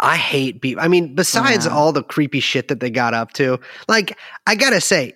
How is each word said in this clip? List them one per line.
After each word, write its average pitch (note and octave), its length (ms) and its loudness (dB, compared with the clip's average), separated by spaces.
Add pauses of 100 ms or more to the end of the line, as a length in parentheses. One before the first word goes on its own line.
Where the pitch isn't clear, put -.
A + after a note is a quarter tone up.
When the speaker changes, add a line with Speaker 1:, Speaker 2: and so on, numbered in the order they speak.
Speaker 1:
I D3 160 2
hate C3+ 440 -4
beat. C3 180 -4
I D#3+ 80 0
mean, F3 280 2
besides A3+ 500 0
Speaker 2:
Yeah. E3+ 80 -2
Speaker 1:
all D3+ 180 4
the C#3+ 120 -2
creepy D3 360 -2
shit - 280 -2
that C3 120 -4
they B2+ 120 -4
got A#2 240 0
up A#2 180 -4
to, B2+ 260 0 (280)
like, G#3+ 320 0 (260)
I G3+ 80 2
gotta A3+ 260 2
say, D#3 360 0